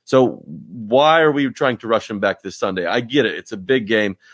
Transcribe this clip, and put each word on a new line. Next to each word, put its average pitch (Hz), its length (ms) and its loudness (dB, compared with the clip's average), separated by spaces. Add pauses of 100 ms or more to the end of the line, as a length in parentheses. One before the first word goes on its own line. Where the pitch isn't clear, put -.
So 127 400 2
why 123 760 0
are 156 100 4
we 139 200 0
trying 127 260 -2
to 117 100 -14
rush 110 240 -2
him 107 80 -6
back 98 240 -2
this 92 140 -10
Sunday? 92 300 -4
I 113 160 -2
get 123 220 0
it. 90 120 -2
It's - 160 -14
a - 40 -8
big 131 300 -2
game. 104 300 0 (180)